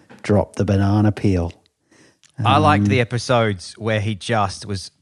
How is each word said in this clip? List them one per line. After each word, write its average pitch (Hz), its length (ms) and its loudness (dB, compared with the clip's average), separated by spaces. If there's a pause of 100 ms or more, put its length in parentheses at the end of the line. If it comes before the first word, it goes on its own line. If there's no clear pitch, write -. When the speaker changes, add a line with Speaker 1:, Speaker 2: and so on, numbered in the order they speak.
(240)
Speaker 1:
drop - 320 0
the 104 100 -2
banana 101 460 2
peel." 90 420 -2 (920)
Speaker 2:
I 131 140 4
liked 151 280 4
Speaker 1:
Um, 101 40 2
Speaker 2:
the 123 120 2
episodes 113 760 -2
where 107 240 -2
he 107 140 -6
just 101 500 -4
was 98 240 -10 (120)